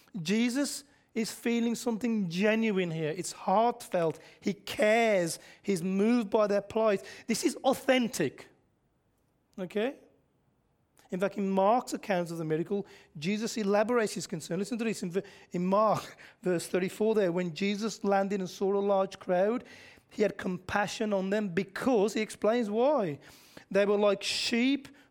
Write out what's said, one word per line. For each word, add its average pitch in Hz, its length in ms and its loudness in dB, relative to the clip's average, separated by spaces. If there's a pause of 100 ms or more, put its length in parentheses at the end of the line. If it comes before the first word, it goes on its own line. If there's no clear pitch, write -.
(220)
Jesus 233 640 0 (300)
is 220 160 -2
feeling 233 440 0
something 220 540 -2
genuine 196 600 2
here. 160 260 -2
It's 175 160 -8
heartfelt. 196 840 0 (220)
He 202 120 -2
cares. 214 840 2 (240)
He's 185 200 0
moved 202 480 2
by 214 160 4
their 202 140 0
plight. 214 420 0 (240)
This - 180 -2
is 311 120 0
authentic, - 920 0 (1080)
okay? 208 360 -4 (1160)
In 185 80 -4
fact, 190 200 -2
in 196 100 -2
Mark's 208 460 2
account 175 360 -2
of 170 80 -6
the 165 60 -6
miracle, 160 420 -2 (320)
Jesus 208 380 -4
elaborates 214 580 0
his 170 120 -6
concern. 170 320 -6
Listen 202 200 -4
to 226 60 -4
this 220 180 -4
in 180 80 -6
v-, 170 120 -4 (300)
in 180 140 -2
Mark, 196 500 2 (120)
<laughs> - 140 -20
verse 175 240 -2
thirty-four 202 480 0
there. 190 180 2
When 175 220 -2
Jesus 202 500 -2
landed 196 360 2
and 180 80 -6
saw 196 260 -2
a 202 40 2
large 196 400 0
crowd, 196 460 0 (460)
he - 120 -2
had 196 140 2
compassion 202 760 -4
on 190 180 -2
them 214 180 0
because, 202 640 0
he 220 60 -2
explains 220 500 0
why, 226 480 0 (520)
they 202 160 4
were 202 100 2
like 202 260 4
sheep 262 680 0 (220)